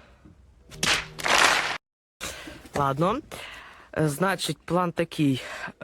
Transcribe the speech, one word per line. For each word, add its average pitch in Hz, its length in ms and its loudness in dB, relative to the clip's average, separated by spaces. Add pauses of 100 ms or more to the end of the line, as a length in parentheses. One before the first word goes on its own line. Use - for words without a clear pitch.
(2750)
Ладно. 147 440 2 (760)
Е, 156 120 4
значить, 165 480 0
план 175 340 0
такий. 151 500 0 (420)